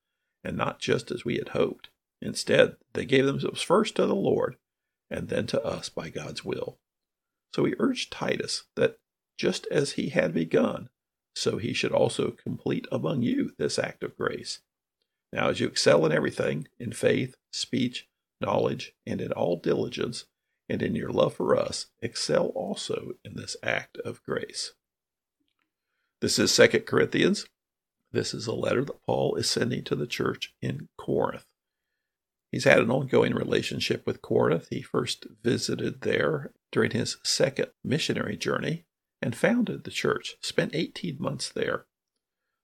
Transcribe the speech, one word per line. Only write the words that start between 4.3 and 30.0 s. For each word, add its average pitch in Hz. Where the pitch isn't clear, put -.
and 85
then -
to -
us 85
by -
God's -
will. -
So 147
we -
urged -
Titus -
that -
just -
as 147
he -
had 160
begun, -
so 120
he 127
should -
also -
complete -
among 147
you 262
this -
act -
of -
grace. -
Now -
as 95
you -
excel -
in 78
everything, 78
in 113
faith, -
speech, -
knowledge, 113
and 110
in -
all -
diligence, -
and -
in -
your -
love -
for -
us, -
excel -
also -
in -
this -
act -
of 117
grace." -
This 107
is 98
Second -
Corinthians. 165
This -
is 117
a 113
letter 120
that -
Paul 135
is -
sending -
to -
the 139